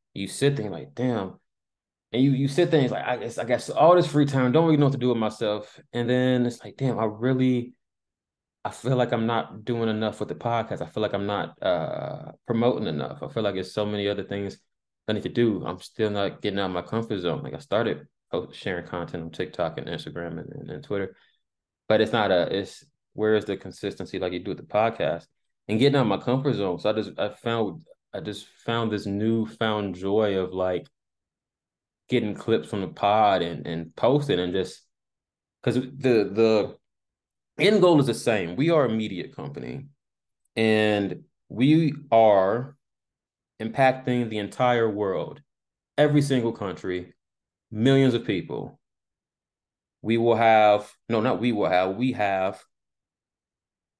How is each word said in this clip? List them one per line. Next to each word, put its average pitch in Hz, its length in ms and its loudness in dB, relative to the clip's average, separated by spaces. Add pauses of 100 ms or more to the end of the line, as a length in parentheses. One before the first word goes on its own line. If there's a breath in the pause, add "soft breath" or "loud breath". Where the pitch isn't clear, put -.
(160)
you 95 120 -6
sit 139 280 0
there 104 160 -6
like, 76 240 -14
"Damn." 113 440 -4 (720)
And 120 120 2
you, 139 80 4
you 139 160 0
sit 147 240 2
there 160 80 4
and 135 60 2
it's 120 80 -2
like, 98 120 -6
"I 123 120 -4
guess, 113 200 -10
I 92 60 -4
guess 120 260 -2
all 160 260 6
this 175 120 4
free 147 180 2
time, 135 260 2
don't 160 140 4
really 160 120 4
know 143 80 4
what 135 80 2
to - 40 -4
do 123 120 0
with 120 80 2
myself." 107 640 -4 (140)
And 120 160 -2
then 127 360 2
it's 117 180 -6
like, 101 140 -18
"Damn, 127 200 -2
I 107 80 0
really, 123 680 0 (920)
I 101 80 -6
feel 127 240 -2
like 120 160 0
I'm 113 160 0
not 110 380 -4
doing 117 240 -2
enough 107 300 -2
with 107 100 -6
the 82 60 -8
podcast. 117 460 -4
I 80 60 -8
feel - 160 -6
like 101 100 -2
I'm 101 140 -4
not, 98 340 -6
uh, 80 680 -4 (160)
promoting 113 400 0
enough. 71 340 -6
I - 60 -8
feel 113 160 -4
like 101 100 -2
there's 92 200 -8
so 107 120 -2
many 104 220 -4
other 101 160 -4
things 101 340 -8 (500)
I 110 60 -2
need 104 100 -4
to 120 60 -6
do. 113 360 0
I'm 87 140 -8
still - 300 -4
not 101 320 -4
getting 98 180 -4
out 98 80 -2
of 92 40 -6
my 90 100 -4
comfort 110 380 -4
zone." 80 240 -4
Like, - 100 -12
I 73 60 -10
started 110 480 -4 (240)
po-, - 200 -4
sharing 87 360 -8
content 85 360 -8
on 82 80 -12
TikTok 82 460 -6
and - 100 -10
Instagram 85 520 -10
and, - 140 -14
and, - 180 -14
and 87 120 -12
Twitter, 101 320 -6 (760 soft breath)
but 107 120 6
it's 107 120 0
not 107 180 2
a, 87 240 2
it's, 95 300 -8 (280)
where 107 220 2
is 104 100 0
the 98 120 -4
consistency 95 600 -10
like 90 120 -4
you 90 80 -6
do 95 120 -8
with 82 60 -8
the - 60 -16
podcast 87 640 -2 (400)
and 107 120 0
getting 135 180 4
out 135 60 4
of 113 40 2
my 101 100 2
comfort 131 360 0
zone? 95 260 -2
So 107 100 0
I 107 40 2
just, 104 260 -4
I 104 100 -2
found, 113 540 -4 (300)
I 98 80 -10
just 104 260 -10 (180)
found 117 260 -2
this 104 140 -4
newfound 107 920 -2
joy 98 420 0
of, 92 160 -4
like, 92 340 -4 (1200)
getting 107 280 0
clips - 340 -2
from 104 120 -4
the 95 60 -4
pod 101 540 2
and, 85 260 -6
and 82 280 -8
posting 123 440 2
and 90 140 -2
just, 95 280 -4 (840)
'cause 120 120 0
the, 123 560 2
the 107 460 2 (800)
end 202 240 4
goal 175 180 8
is 135 60 4
the 117 80 0
same. 98 420 -2
We 147 140 0
are 156 160 4
a 117 40 0
media 107 400 -4
company 65 580 -12 (680)
and 107 680 2 (260)
we 147 460 4 (160)
are 110 640 4 (840)
impacting 123 720 2
the 110 80 -6
entire 113 520 2
world, 101 520 -4 (560)
every 147 240 4
single 131 300 0
country, 90 640 -6 (560)
millions 131 420 4
of 117 120 -2
people. 78 540 -6 (1200)
We 113 140 2
will 117 180 4
have, 110 560 6 (180)
no, 117 120 2
not 110 180 0
we 120 140 0
will 101 160 0
have, 92 260 2
we 123 160 -2
have 98 500 -2 (1400)